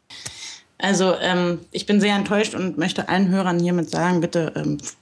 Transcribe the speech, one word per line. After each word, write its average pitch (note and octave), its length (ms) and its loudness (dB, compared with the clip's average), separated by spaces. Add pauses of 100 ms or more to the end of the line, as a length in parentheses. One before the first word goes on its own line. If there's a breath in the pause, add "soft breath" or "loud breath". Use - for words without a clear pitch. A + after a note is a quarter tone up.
(840 loud breath)
Also, F#3 380 2
ähm, F3 380 0 (120)
ich - 140 -8
bin G#3 160 4
sehr G3+ 140 4
enttäuscht G#3 400 0
und F3 240 -2
möchte F#3 280 -2
allen F#3 220 2
Hörern F3+ 300 2
hiermit F3 320 0
sagen, E3+ 280 2
bitte, E3 360 0
ähm, D3+ 240 -2 (220)